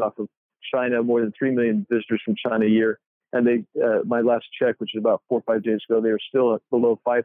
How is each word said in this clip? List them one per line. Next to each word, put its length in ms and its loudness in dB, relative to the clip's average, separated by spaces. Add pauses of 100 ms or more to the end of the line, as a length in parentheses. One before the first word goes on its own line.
off 180 -4
of 100 -8 (440)
China, 300 0
more 180 2
than 160 -2
three 160 -2
million 360 0
visitors 360 -2
from 120 -2
China 280 -2
a 40 2
year. 300 2 (340)
And 140 2
they, 180 2 (160)
uh, 240 2
my 160 -2
last 260 0 (140)
check, 180 0
which 180 -8
is 20 -6
about 300 0
four 100 0
or 40 -8
five 200 -2
days 260 -2
ago, 120 2
they 100 0
were 180 0
still 280 2
at 40 -6 (100)
below 340 2
five 200 0